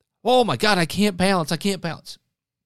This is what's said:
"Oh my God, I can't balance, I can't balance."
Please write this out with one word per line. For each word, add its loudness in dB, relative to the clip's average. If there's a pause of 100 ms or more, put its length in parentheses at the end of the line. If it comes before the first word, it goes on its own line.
(240)
"Oh 4
my -2
God, 2
I 2
can't 0
balance, 0
I 0
can't -4
balance." -12 (480)